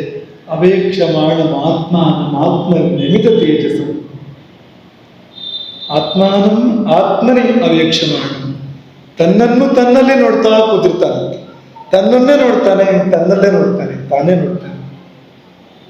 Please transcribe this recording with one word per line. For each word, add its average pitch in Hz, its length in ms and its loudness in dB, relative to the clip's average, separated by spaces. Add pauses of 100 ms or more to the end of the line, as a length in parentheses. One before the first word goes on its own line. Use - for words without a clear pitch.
(500)
"ಅವೇಕ್ಷಮಾಣ 165 880 0
ಆತ್ಮ, 160 560 -2 (400)
ಆತ್ಮ 175 380 -2
ನಿಮಿತ 156 520 0
ತೇಜಸ್ಸು." - 760 0 (1900)
ಆತ್ಮಾನಂ 202 1000 0
ಆತ್ಮನಿ 202 500 2
ಅವೇಕ್ಷಮಾಣ, 160 1120 -2 (640)
ತನ್ನನ್ನು 233 560 2
ತನ್ನಲ್ಲೇ 254 400 4
ನೋಡ್ತಾ 220 360 2
ಕೂತಿರ್ತಾನೆ. 214 920 0 (500)
ತನ್ನನ್ನೇ 247 560 2
ನೋಡ್ತಾನೆ, 190 600 2
ತನ್ನಲ್ಲೇ 175 400 2
ನೋಡ್ತಾನೆ, - 580 -2
ತಾನೇ 156 260 0
ನೋಡ್ತಾನೆ. - 380 -4 (1160)